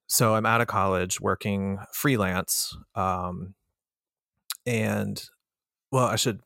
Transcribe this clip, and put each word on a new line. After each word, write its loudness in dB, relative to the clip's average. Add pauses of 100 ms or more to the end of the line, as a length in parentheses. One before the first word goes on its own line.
so 4
I'm 2
out 4
of 0
college 0
working -2 (140)
freelance. 0 (180)
Um, -4 (1080)
and, -2 (680)
well, 4
I 0
should -2